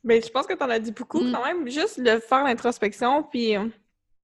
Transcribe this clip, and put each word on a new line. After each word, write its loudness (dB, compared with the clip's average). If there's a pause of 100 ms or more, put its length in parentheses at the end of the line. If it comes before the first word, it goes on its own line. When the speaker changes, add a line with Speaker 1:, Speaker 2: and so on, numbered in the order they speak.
Speaker 1:
Ben, 4
je -12
pense -2
que -6
t'en -2
as 0
dit -6
beaucoup -4
Speaker 2:
Mm. 0
Speaker 1:
quand -2
même. -4
Juste -4
le 4
faire 2
l'introspection, 0
puis, 0
euh, -2 (560)